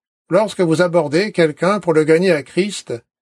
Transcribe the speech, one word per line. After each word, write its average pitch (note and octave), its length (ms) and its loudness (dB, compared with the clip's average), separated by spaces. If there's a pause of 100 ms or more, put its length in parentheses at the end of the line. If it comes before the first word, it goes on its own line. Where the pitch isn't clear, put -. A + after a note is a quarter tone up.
(300)
Lorsque G3 320 -2
vous D#3+ 200 2
abordez E3+ 500 0
quelqu'un F3 480 0
pour E3+ 140 -2
le D#3 100 2
gagner E3 280 2
à C#3+ 120 0
Christ, F3+ 500 -6 (280)